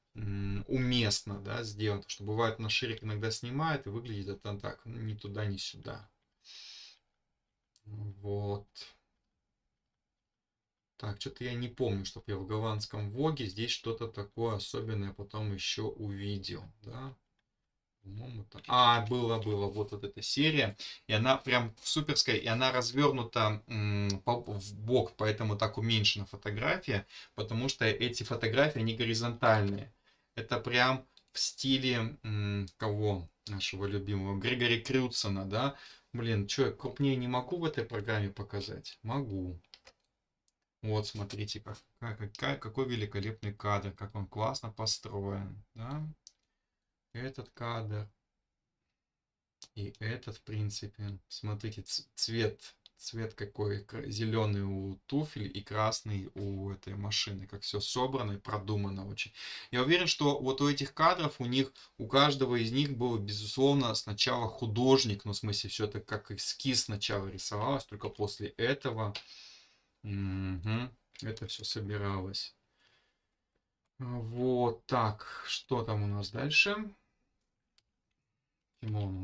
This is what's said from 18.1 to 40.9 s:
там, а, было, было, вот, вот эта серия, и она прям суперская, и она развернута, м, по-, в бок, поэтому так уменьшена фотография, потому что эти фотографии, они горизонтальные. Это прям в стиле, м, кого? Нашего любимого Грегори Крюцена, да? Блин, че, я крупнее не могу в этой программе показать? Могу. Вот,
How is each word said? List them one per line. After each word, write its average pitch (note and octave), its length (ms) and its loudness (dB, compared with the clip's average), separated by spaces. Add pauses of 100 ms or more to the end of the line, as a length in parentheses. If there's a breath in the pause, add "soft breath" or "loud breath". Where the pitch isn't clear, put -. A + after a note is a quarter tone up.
там, - 220 -18
а, A#2+ 340 8
было, A#2 380 2
было, G#2 280 2
вот, G2+ 240 -2
вот G2+ 120 -8
эта G2+ 180 -8
серия, C#3 540 2 (320 loud breath)
и A2 60 0
она B2+ 240 6
прям A#2+ 360 2 (100)
суперская, C#3+ 540 2
и G#2 100 -2
она B2 240 4
развернута, A#2+ 960 4
м, G#2 420 2 (160)
по-, A#2+ 200 2
в G2+ 300 -6
бок, A2 420 4
поэтому G#2+ 400 2
так G#2+ 200 0
уменьшена G#2+ 480 4
фотография, G#2+ 800 -2 (300 loud breath)
потому A2+ 340 -2
что - 160 0
эти A#2 380 0
фотографии, A#2+ 560 2
они A2+ 160 2
горизонтальные. A2+ 960 2 (440 soft breath)
Это A#2 240 -2
прям B2 460 4 (280)
в - 60 -6
стиле, B2+ 840 0
м, G2+ 440 0 (100)
кого? G#2 520 0 (180)
Нашего G2 380 -4
любимого G2 540 0
Грегори A#2+ 420 2
Крюцена, A#2+ 640 0
да? A#2 300 0 (380 loud breath)
Блин, A2+ 340 2
че, B2+ 200 4
я A2+ 40 0
крупнее C3+ 460 2
не B2 100 0
могу B2 320 0
в E3 60 0
этой D3+ 200 0
программе G#2+ 460 0
показать? G2 720 -8
Могу. G2 560 -2 (1200)
Вот, G#2+ 240 0